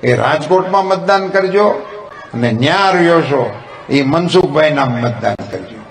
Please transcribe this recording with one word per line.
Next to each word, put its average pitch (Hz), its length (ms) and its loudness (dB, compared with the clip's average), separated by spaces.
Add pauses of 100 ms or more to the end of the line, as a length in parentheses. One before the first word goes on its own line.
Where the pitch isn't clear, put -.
એ 120 120 2
રાજકોટમાં 180 720 0
મતદાન 190 420 0
કરજો, 190 400 2 (680)
અને 120 180 0
ન્યા 165 380 2
રહ્યો 170 300 4
છો, 131 340 -2 (360)
એ 139 120 2
મનસુખભાઈના 151 840 2
મતદાન 117 500 -2
કરજો. - 440 -12 (120)